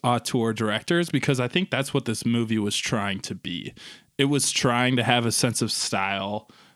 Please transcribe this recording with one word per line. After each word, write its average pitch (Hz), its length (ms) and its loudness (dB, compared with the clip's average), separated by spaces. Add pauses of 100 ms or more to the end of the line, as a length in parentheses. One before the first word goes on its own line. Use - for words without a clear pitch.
auteur 120 520 2
directors, 113 560 0
because 135 280 0
I 123 100 0
think 180 220 -2
that's 135 220 -2
what 135 140 0
this 110 180 -2
movie 117 340 2
was 101 180 0
trying 101 440 -2
to - 140 -8
be. 87 400 -10 (420)
It 139 100 4
was 139 240 2
trying 123 460 2
to 120 60 4
have 120 240 4
a 110 60 0
sense - 280 0
of 113 100 0
style. 98 800 -4 (280)